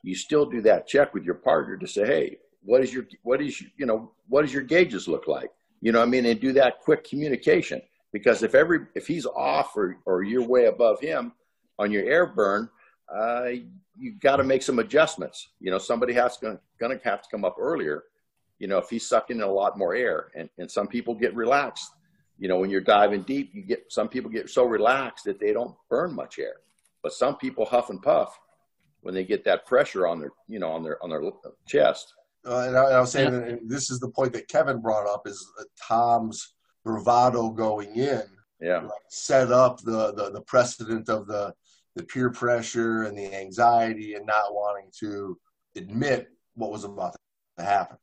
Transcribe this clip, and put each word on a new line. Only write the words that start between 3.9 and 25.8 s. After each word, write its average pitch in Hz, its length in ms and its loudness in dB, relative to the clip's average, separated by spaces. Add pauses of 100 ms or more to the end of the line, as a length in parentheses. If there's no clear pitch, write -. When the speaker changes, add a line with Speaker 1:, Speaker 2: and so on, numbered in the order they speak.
Speaker 1:
what 139 140 4
does 143 120 0
your 135 100 -4
gauges 131 440 2
look 80 200 -2
like?" 65 240 -4 (300)
You 113 100 2
know 113 80 6
what 117 80 6
I - 20 2
mean? 127 160 2
And 117 140 2
do 131 140 0
that 131 260 4
quick - 280 2
communication. 151 760 0 (300)
Because 107 300 2
if 110 140 0
every, 160 240 6 (160)
if 85 100 -8
he's 147 220 -4
off - 500 -2
or, 92 280 -2
or 92 180 0
you're 120 240 0
way 123 180 4
above 110 340 4
him 151 320 -4 (460)
on 104 140 -2
your 101 120 0
air 165 220 2
burn, 104 420 0 (480)
uh, 120 340 -4 (460)
you 123 240 -12
gotta 139 240 4
make 131 200 2
some 127 160 0
adjustments. 110 680 0 (120)
You 92 100 -6
know, 92 80 0
somebody 120 360 -2
has 123 240 2
gonna, 110 220 -8 (200)
gonna 123 240 -4
have 101 180 -2
to - 80 -20
come 101 160 -6
up 90 140 -2
earlier, 107 440 -4 (540)
you 98 100 -10
know, 95 120 2
if - 100 -6
he's 117 180 -6
sucking 117 300 0
in 107 60 -2
a 98 80 0
lot 98 260 0
more 90 160 -2
air. 98 420 -2
And, 80 220 -12
and 87 140 -12
some 101 160 -4
people 117 260 -6
get 107 220 -2
relaxed. 123 560 -2 (480)
You 95 80 -6
know, 90 100 2
when 95 120 0
you're 95 120 0
diving 101 420 4
deep, 139 300 -6
you 101 80 -14
get, 104 300 -6
some 110 180 -2
people 123 220 -8
get 110 180 -8
so 127 160 2
relaxed 120 600 0
that 101 140 -6
they 107 140 0
don't 120 220 -4 (140)